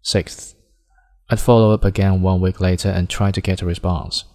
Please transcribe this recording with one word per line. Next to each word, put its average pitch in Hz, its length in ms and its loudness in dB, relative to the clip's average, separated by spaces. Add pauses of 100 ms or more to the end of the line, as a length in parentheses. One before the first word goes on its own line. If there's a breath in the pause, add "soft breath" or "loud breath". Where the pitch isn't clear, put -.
Sixth, - 540 -6 (720)
I'd 117 100 0
follow 113 320 6
up 107 140 2
again 98 360 2
one 92 200 2
week 92 180 -2
later 92 300 0
and 92 200 -2
try 98 220 0
to 98 100 -4
get 92 200 -2
a 90 40 -6
response 87 680 -4